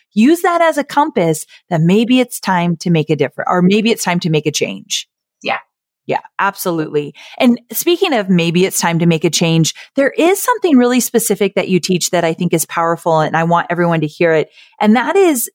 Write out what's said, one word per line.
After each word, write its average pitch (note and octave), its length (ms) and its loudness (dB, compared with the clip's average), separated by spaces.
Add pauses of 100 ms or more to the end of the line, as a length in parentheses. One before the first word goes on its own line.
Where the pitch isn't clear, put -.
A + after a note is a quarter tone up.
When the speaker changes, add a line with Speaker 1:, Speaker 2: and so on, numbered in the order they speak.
(140)
Speaker 1:
use C#4+ 280 4
that E4+ 200 0
as D#4+ 180 0
a C#4 40 -4
compass F#3+ 600 -2 (240)
that D#3+ 120 0
maybe A3+ 380 4
it's B3 200 -4
time F3 380 -2
to - 120 -6
make D#3+ 220 2
a D#3 40 2
difference, C#3 320 -4
or F3+ 140 0
maybe G3+ 300 2
it's - 120 -4
time F3 180 -2
to E3+ 100 -2
make D3+ 160 0
a D3 40 -2
change. - 560 -8 (360)
Speaker 2:
Yeah. - 160 -6 (480)
Speaker 1:
Yeah, - 140 -4 (180)
absolutely. D#3 760 -4 (240)
And A#3+ 220 2 (100)
speaking F4 440 -2
of G3+ 160 -2
maybe F3 340 2
it's F#3 160 -2
time E3+ 200 -2
to E3+ 60 0
make E3 200 2
a E3+ 40 2
change, E3 440 0 (240)
there C4+ 140 2
is E4+ 300 0
something G4 360 2
really B3 240 2
specific G3+ 540 -2
that F#3 120 -2
you F3+ 140 2
teach - 300 -2
that F3 120 0
I E3 100 0
think F3 200 -2
is D#3+ 120 -2
powerful, E3 540 -2
and D#3 160 -2
I E3 80 2
want E3+ 260 0
everyone E3+ 300 0
to D3+ 80 -2
hear E3 240 0
it. D#3 180 0 (300)
And G#3+ 160 4
that C#4 220 0
is E4 380 2